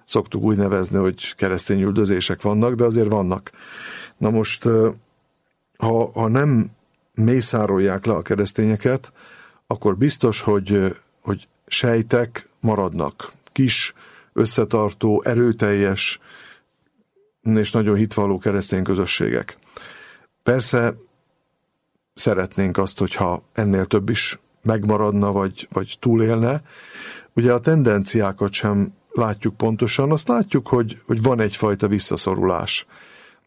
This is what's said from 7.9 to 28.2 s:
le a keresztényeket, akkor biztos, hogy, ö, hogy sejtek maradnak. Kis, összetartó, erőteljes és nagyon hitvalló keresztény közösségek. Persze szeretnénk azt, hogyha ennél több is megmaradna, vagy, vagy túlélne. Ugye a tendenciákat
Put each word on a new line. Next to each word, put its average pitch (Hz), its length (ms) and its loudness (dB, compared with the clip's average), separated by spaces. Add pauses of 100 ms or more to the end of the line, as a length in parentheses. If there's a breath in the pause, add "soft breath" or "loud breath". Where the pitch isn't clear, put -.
le 110 80 2
a 85 80 -2
keresztényeket, 107 920 0 (560 loud breath)
akkor 107 300 0
biztos, 127 440 0
hogy, 101 300 0
ö, 98 160 2 (340)
hogy - 260 -6 (200)
sejtek 117 840 0 (100)
maradnak. 90 760 -2 (180)
Kis, - 420 0 (400 loud breath)
összetartó, 110 920 0
erőteljes 110 920 0 (1300 loud breath)
és 107 180 2
nagyon 107 240 2
hitvalló 101 420 0
keresztény 95 460 -2
közösségek. 87 720 -2 (880 loud breath)
Persze 120 520 0 (1200)
szeretnénk 95 640 -2
azt, 95 200 -2
hogyha 90 460 -2 (100)
ennél 98 320 0
több 98 240 0
is - 300 -4 (220)
megmaradna, 104 720 0
vagy, 98 400 -4
vagy - 280 -6
túlélne. 113 600 0 (720 loud breath)
Ugye 120 200 4
a 120 60 2
tendenciákat 104 920 2